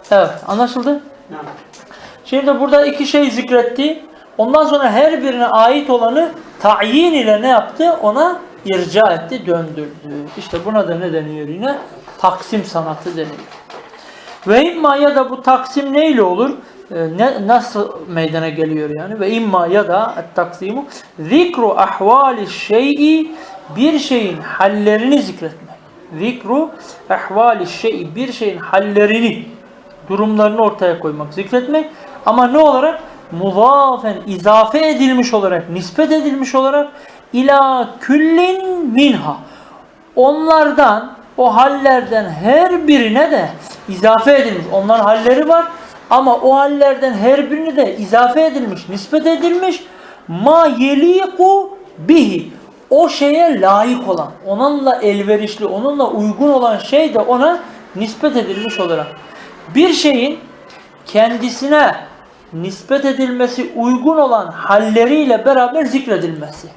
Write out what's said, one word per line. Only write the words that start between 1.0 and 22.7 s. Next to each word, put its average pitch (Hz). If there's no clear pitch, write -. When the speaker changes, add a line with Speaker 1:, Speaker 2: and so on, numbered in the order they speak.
Speaker 2:
Evet. 151
Speaker 1:
Şimdi 269
burada 285
iki 285
şey 294
zikretti. 247
Ondan 277
sonra 269
her 269
birine 247
ait 247
olanı 254
tayin 226
ile 214
ne 254
yaptı? 262
Ona 277
irca 185
etti, 170
döndürdü. 165
İşte -
buna 208
da 170
ne 170
deniyor 151
yine? 214
Taksim 190
sanatı 160
deniyor. 156
Ve 262
imma 302
ya 285
da 254
bu 254
taksim 262
neyle 294
olur? 196
Ee, 165
ne, 214
nasıl 214
meydana 160
geliyor 156
yani? 185
Ve 190
imma 202
ya 190
da 208
et-taksimu 185
zikru 233
ahvali 226
şey'i, 285